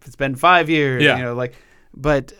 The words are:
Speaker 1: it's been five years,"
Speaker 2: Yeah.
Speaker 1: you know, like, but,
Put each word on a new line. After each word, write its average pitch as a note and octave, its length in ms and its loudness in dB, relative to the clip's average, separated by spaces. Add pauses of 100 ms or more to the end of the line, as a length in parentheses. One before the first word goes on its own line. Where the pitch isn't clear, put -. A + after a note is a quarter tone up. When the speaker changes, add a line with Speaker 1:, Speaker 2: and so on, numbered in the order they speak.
Speaker 1:
it's - 120 -20
been C3+ 180 -6
five E3 360 2
years," D3 320 0
Speaker 2:
Yeah. C#3 140 4
Speaker 1:
you B2+ 80 -6
know, A#2+ 100 -8
like, B2 200 -8 (400)
but, C#3 460 -4